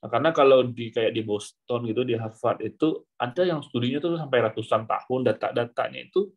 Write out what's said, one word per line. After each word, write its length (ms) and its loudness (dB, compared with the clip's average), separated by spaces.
Nah, 80 -12
karena 240 2
kalau 320 8
di, 240 -8
kayak 240 0
di 80 -2
Boston 640 -6
gitu, 160 -2
di 160 0
Harvard 480 -4
itu 400 -2
ada 240 0
yang 160 -2
studinya 400 -2
tuh 160 -2
sampai 320 0
ratusan 400 -2
tahun, 320 -2
data-datanya 800 -2
itu 360 -2